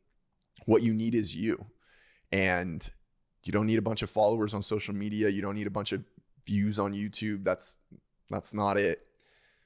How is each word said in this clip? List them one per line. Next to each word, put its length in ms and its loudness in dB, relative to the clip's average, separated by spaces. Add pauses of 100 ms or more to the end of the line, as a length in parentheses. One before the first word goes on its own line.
(640)
What 180 6
you 100 4
need 220 0
is 200 -2
you. 300 -2 (640)
And 560 0 (560)
you 80 -8
don't 140 2
need 140 4
a 20 2
bunch 220 -2
of 80 -4
followers 420 2
on 80 -4
social 320 -4
media. 360 0
You 120 0
don't 140 -4
need 120 -6
a 40 -6
bunch 220 -4
of 120 -6 (400)
views 320 2
on 160 2
YouTube. 500 -4
That's, 340 -2 (520)
that's 240 -6
not 240 2
it. 240 2 (640)